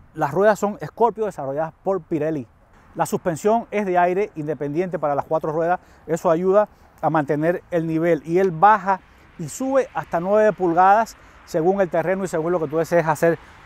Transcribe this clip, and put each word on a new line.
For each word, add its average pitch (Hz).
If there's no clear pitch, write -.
Las 151
ruedas 196
son 202
Scorpio 214
desarrolladas 151
por 190
Pirelli. 156
La 160
suspensión 208
es 208
de 180
aire 180
independiente 156
para 147
las 143
cuatro 160
ruedas, 170
eso 170
ayuda 190
a 156
mantener 160
el 165
nivel 160
y 165
él 190
baja 190
y 160
sube 262
hasta 160
nueve 208
pulgadas 185
según 180
el 180
terreno 180
y 170
según 170
lo 180
que 160
tú 147
desees 165
hacer 165